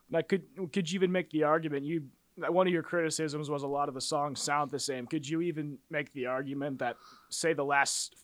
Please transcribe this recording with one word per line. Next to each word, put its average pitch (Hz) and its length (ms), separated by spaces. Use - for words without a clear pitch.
Now, 165 120
could, 185 500
could 175 180
you 190 80
even 185 140
make 185 180
the 151 140
argument, 151 400
you, 151 240
one 180 300
of 180 60
your 165 100
criticisms 156 680
was 143 120
a 143 60
lot 143 200
of 135 60
the 131 60
songs 143 400
sound 147 300
the 143 80
same. 127 280
Could 143 220
you 160 140
even 151 360
make 147 240
the 127 120
argument 139 520
that, 120 180
say, - 240
the 143 120
last 139 600